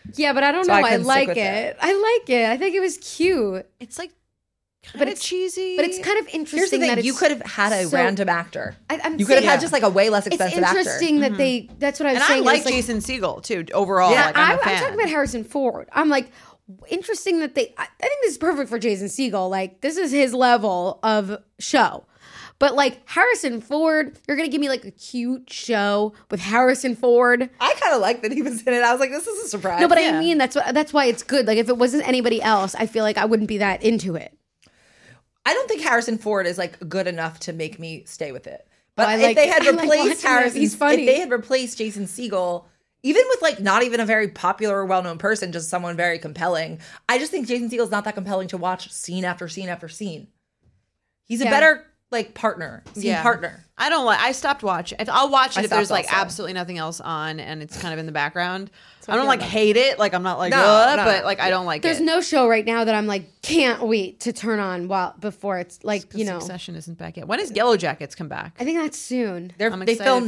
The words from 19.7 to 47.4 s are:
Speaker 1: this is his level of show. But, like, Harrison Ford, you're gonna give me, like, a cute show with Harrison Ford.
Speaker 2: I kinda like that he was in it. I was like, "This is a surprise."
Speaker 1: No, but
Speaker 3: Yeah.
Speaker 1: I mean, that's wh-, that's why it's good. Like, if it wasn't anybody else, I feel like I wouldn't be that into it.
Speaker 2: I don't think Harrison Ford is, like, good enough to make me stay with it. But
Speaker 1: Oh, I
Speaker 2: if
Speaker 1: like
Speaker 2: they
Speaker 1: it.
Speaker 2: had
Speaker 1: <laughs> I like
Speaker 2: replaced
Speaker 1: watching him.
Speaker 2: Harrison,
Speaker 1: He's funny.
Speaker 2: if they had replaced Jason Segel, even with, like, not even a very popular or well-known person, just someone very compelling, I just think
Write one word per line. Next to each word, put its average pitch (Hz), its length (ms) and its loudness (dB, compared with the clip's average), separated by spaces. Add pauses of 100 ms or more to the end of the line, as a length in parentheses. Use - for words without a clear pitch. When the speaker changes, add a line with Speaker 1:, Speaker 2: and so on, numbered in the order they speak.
Speaker 1:
this 311 160 -2
is 330 140 -2
his 262 220 2
level 214 720 2
of 214 340 0 (220)
show. - 460 0 (540)
But, 269 160 4
like, 269 340 2
Harrison 330 500 0
Ford, 311 680 0
you're 277 100 -2
gonna 320 120 -2
give 277 120 -2
me, 285 80 0
like, 240 160 -4
a 196 60 -16
cute 247 600 -8
show 208 600 -2 (160)
with 196 100 -4
Harrison 247 560 2
Ford. 247 540 4 (100)
Speaker 2:
I 523 220 4
kinda 320 160 4
like 226 240 0
that 220 100 -4
he 285 120 -2
was 240 180 -6
in 247 140 0
it. 240 80 2
I 240 80 6
was 254 80 2
like, 269 100 0
"This 294 160 -6
is 427 200 -8
a - 20 -10
surprise." - 340 -2
Speaker 1:
No, 349 60 8
but 330 120 6
Speaker 3:
Yeah. 320 160 2
Speaker 1:
I 311 40 0
mean, 330 180 2
that's 262 180 2
wh-, - 160 0
that's 294 220 0
why 285 120 4
it's 240 180 0
good. 262 240 0
Like, 214 100 4
if 233 120 2
it 247 80 2
wasn't 254 300 2
anybody 240 320 2
else, 202 360 2
I 226 100 -2
feel 220 180 -2
like 214 140 0
I 208 80 2
wouldn't 220 240 2
be 214 80 -4
that 196 240 -2
into 202 340 0
it. - 220 -12 (1080)
Speaker 2:
I 294 80 2
don't 508 140 -2
think 320 140 -2
Harrison 233 360 0
Ford 208 280 -2
is, 175 120 -4
like, 180 300 -8
good 185 200 -4
enough 165 340 -6
to 175 120 -10
make 156 260 -10
me 160 260 -12
stay 147 260 -10
with 123 160 -14
it. - 200 -18 (280)
But 214 120 4
Speaker 1:
Oh, 214 40 2
I 220 40 2
Speaker 2:
if 220 80 2
Speaker 1:
like 226 140 6
Speaker 2:
they 302 100 8
Speaker 1:
it. - 60 2
Speaker 2:
had 311 80 6
Speaker 1:
<laughs> 285 60 2
I 277 40 8
like 330 100 4
Speaker 2:
replaced 302 260 4
Speaker 1:
watching - 220 0
him. 247 80 6
Speaker 2:
Harrison, 247 240 2
Speaker 1:
He's 208 140 0
funny. 294 280 4
Speaker 2:
if 240 40 0
they 269 120 6
had 294 120 -4
replaced 247 460 -2
Jason 202 280 -6
Segel, 185 600 -4 (380)
even 339 260 4
with, 494 120 0
like, 294 180 0
not 202 240 4
even 233 160 0
a 226 60 0
very 214 220 2
popular 196 500 -2
or 196 80 -2
well-known 180 320 -2
person, 190 340 -2
just 165 180 -8
someone 175 280 -4
very 170 220 0
compelling, 165 600 -4 (300)
I 247 80 4
just 302 140 -4
think 285 160 -4